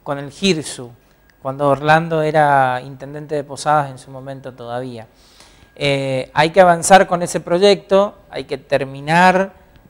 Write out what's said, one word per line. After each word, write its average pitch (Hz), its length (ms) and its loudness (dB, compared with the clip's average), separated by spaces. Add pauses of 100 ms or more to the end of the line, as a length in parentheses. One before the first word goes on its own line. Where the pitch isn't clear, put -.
con 143 160 -8
el 139 140 -12
girsu. 147 580 -4 (580)
Cuando 139 220 -2
Orlando 156 500 0
era 143 640 2
intendente 139 500 -14
de 143 80 -4
Posadas 143 480 -2
en 131 60 -16
su - 140 -20
momento 135 420 -16
todavía. 120 540 -12 (680)
Eh, 135 600 -4
hay 160 160 2
que 190 100 4
avanzar 180 460 6
con 175 160 -2
ese 170 180 -4
proyecto, 196 800 0 (100)
hay 135 160 -10
que 135 140 -8
terminar, 151 960 0 (360)